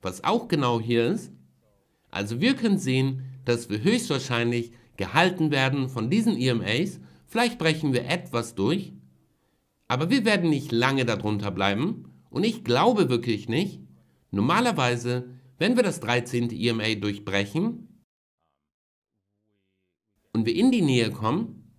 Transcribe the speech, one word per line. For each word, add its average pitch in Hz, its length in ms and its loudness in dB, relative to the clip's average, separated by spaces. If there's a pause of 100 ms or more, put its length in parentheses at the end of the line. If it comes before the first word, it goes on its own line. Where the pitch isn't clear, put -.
was 92 240 -10
auch 233 240 0
genau 123 320 2
hier 117 280 2
ist. 202 220 -4 (800)
Also 104 300 -4
wir 254 140 4
können 220 240 2
sehen, 131 440 0 (220)
dass 120 240 0
wir 104 140 -4
höchstwahrscheinlich 123 880 0 (240)
gehalten 156 540 2
werden 135 400 0
von 120 180 -4
diesen 202 300 2
E 127 100 0
M 117 140 0
As. 123 380 -2 (280)
Vielleicht 240 300 0
brechen 160 340 0
wir - 160 0
etwas 123 460 -4
durch, 139 380 -2 (960)
aber 151 220 -2
wir 254 140 2
werden 196 240 2
nicht - 220 0
lange 127 340 2
darunter 104 460 -2
bleiben. 98 540 0 (260)
Und 170 140 -2
ich 226 180 -2
glaube 170 460 2
wirklich 113 400 -2
nicht, 170 320 -2 (500)
normalerweise, 123 1000 0 (300)
wenn 220 160 2
wir 233 80 4
das 196 180 0
dreizehnte 120 540 -2
E 117 140 0
M 113 120 0
A 110 140 0
durchbrechen 101 920 -4 (2500)
und 113 140 0
wir 117 80 0
in 240 160 4
die 240 120 2
Nähe 123 280 4
kommen 135 680 -4